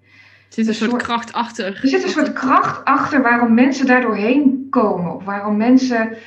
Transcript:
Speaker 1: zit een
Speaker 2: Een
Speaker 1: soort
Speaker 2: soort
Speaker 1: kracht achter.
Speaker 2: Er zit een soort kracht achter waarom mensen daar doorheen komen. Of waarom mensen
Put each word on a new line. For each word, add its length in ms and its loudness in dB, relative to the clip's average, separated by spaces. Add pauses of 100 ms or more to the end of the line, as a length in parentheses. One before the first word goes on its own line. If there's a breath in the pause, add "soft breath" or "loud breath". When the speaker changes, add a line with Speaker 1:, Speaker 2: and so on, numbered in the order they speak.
(580 soft breath)
Speaker 1:
zit 80 -2
een 40 0
Speaker 2:
Een 60 -2
Speaker 1:
soort 160 -2
Speaker 2:
soort 120 -2
Speaker 1:
kracht 300 -6
achter. 480 -8
Speaker 2:
Er 60 -2
zit 160 0
een 60 -4
soort 240 -2
kracht 520 0
achter 360 0
waarom 320 2
mensen 320 4
daar 160 4
doorheen 680 0
komen. 460 0
Of 80 -14
waarom 340 -4
mensen 680 2